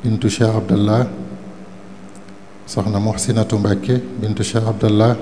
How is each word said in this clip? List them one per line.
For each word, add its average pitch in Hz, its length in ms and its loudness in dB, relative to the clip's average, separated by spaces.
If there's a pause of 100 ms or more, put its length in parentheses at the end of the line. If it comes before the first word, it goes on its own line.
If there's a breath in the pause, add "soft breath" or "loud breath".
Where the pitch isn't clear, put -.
bintu 110 260 2
Cheikh 110 260 2
Abdullah, 104 520 2 (1600)
Soxna 101 320 0
Muhsinatu 110 580 0
Mbacké 101 400 2 (240)
bintu 107 220 -2
Cheikh 113 240 0
Abdullah 110 540 4